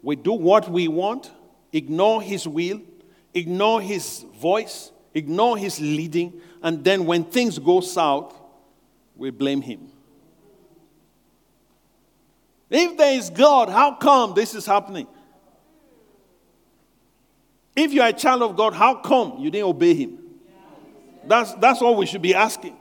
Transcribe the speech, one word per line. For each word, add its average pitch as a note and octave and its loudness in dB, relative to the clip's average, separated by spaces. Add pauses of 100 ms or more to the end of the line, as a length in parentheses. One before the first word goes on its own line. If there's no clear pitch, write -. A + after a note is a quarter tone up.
We C#3+ -4
do E3+ -4
what F#3 4
we E3+ -2
want, G3 -4 (420)
ignore E3+ 0
his F#3 -8
will, F3 -6 (540)
ignore F#3 0
his F#3+ -8 (160)
voice, G3+ -4 (240)
ignore F3+ 0
his G3 -8
leading, D#3+ -6 (220)
and D#3+ -4
then F#3 0
when E3+ 0
things A3+ -2
go F3 2
south, D#3 -4 (800)
we C3 -10
blame C#3 -4
him. B2 -16 (2750)
If E4+ 0
there C#4+ 4
is G3+ -6
God, B3 4
how C4 2
come B3 4
this G#3+ -2
is G#3 -12
happening? G3+ -2 (2750)
If D4 0
you C4+ 4
are A#3 4
a A3 0
child B3+ 0
of G#3 -2
God, G#3+ 2
how A3 4
come - 0
you D3 -4
didn't G3+ -2
obey E3 4
him? C3+ -6 (1040)
That's, G#3+ 2
that's B3 2
what A#3+ 4
we F#3+ 0
should F3+ -8
be F3+ 2
asking. F#3+ -2